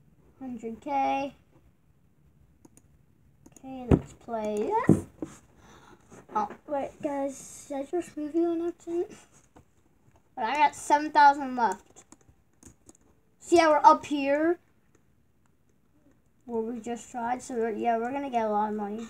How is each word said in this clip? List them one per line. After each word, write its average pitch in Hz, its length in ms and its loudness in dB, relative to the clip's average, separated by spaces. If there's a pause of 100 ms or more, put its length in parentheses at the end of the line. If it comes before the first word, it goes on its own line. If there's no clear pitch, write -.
(400)
Hundred 226 400 -10
K. 277 560 -2 (2250)
Okay, 262 300 -12
let's - 240 2
play 214 580 -6 (160)
this. - 160 4 (1300)
Oh, 214 140 -2 (180)
wait, 277 260 -6 (100)
guys, 277 680 -6
did 285 100 -8
I 269 60 -6
just 339 320 -6
move 302 180 -8
you 339 120 2
on 339 240 -2
accident? 349 420 -6 (1300)
But 226 80 -2
I 240 80 0
got 294 220 4
seven 302 360 0
thousand 285 460 6
left. - 480 -2 (1400)
See 339 160 4
how 320 140 6
we're 294 140 4
up 285 200 8
here? 294 540 0 (1900)
Where 233 160 -4
we 233 180 -8
just 233 320 -10
tried, 247 300 -4
so 262 140 -12
we're, 226 160 -2
yeah, 226 260 0
we're 240 160 -4
gonna 277 160 -6
get 233 160 -2
a 214 40 -2
lot 208 200 0
of 214 60 -6
money 214 340 -8